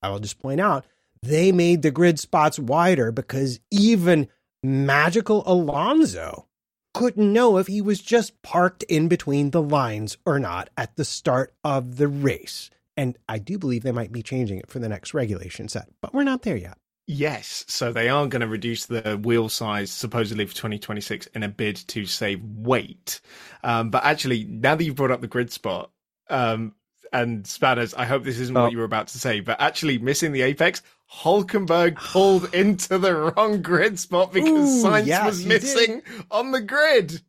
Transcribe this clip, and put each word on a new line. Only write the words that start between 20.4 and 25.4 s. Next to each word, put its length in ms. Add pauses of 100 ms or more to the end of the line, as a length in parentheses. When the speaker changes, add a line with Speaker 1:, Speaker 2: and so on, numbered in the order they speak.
Speaker 2:
for 100
twenty 240
twenty-six 480
in 160
a 60
bid 260 (120)
to 180
save 380
weight. 760 (440)
Um, 260
but 160
actually, 400
now 300
that 80
you've 120
brought 160
up 80
the 80
grid 240